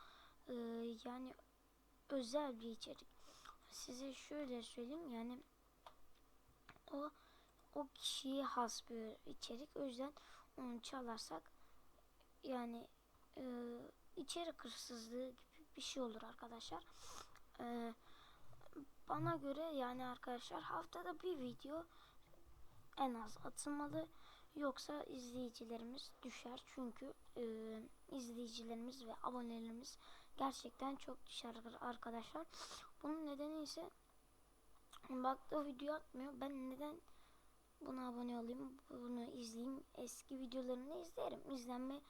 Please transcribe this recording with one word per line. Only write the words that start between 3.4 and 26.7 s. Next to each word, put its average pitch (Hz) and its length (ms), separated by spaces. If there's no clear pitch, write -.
Size 262 460
şöyle 254 480
söyleyeyim, 254 520
yani 240 280
o, 294 180
o 285 200
kişiye - 480
has 247 480
bir 220 400
içerik. 262 460
O 285 80
yüzden 262 280
onu 240 260
çalarsak 254 680
yani, 240 460
e, 262 80
içerik 330 480
hırsızlığı 240 720
gibi 320 220
bir 269 60
şey - 200
olur 220 200
arkadaşlar. 233 600
E, 240 340
bana 330 280
göre 277 240
yani 254 460
arkadaşlar 247 560
haftada 339 580
bir 339 220
video 285 420
en 262 160
az 226 300
atılmalı. 294 640
Yoksa 294 480
izleyicilerimiz 240 1080
düşer. 247 440
Çünkü, 262 480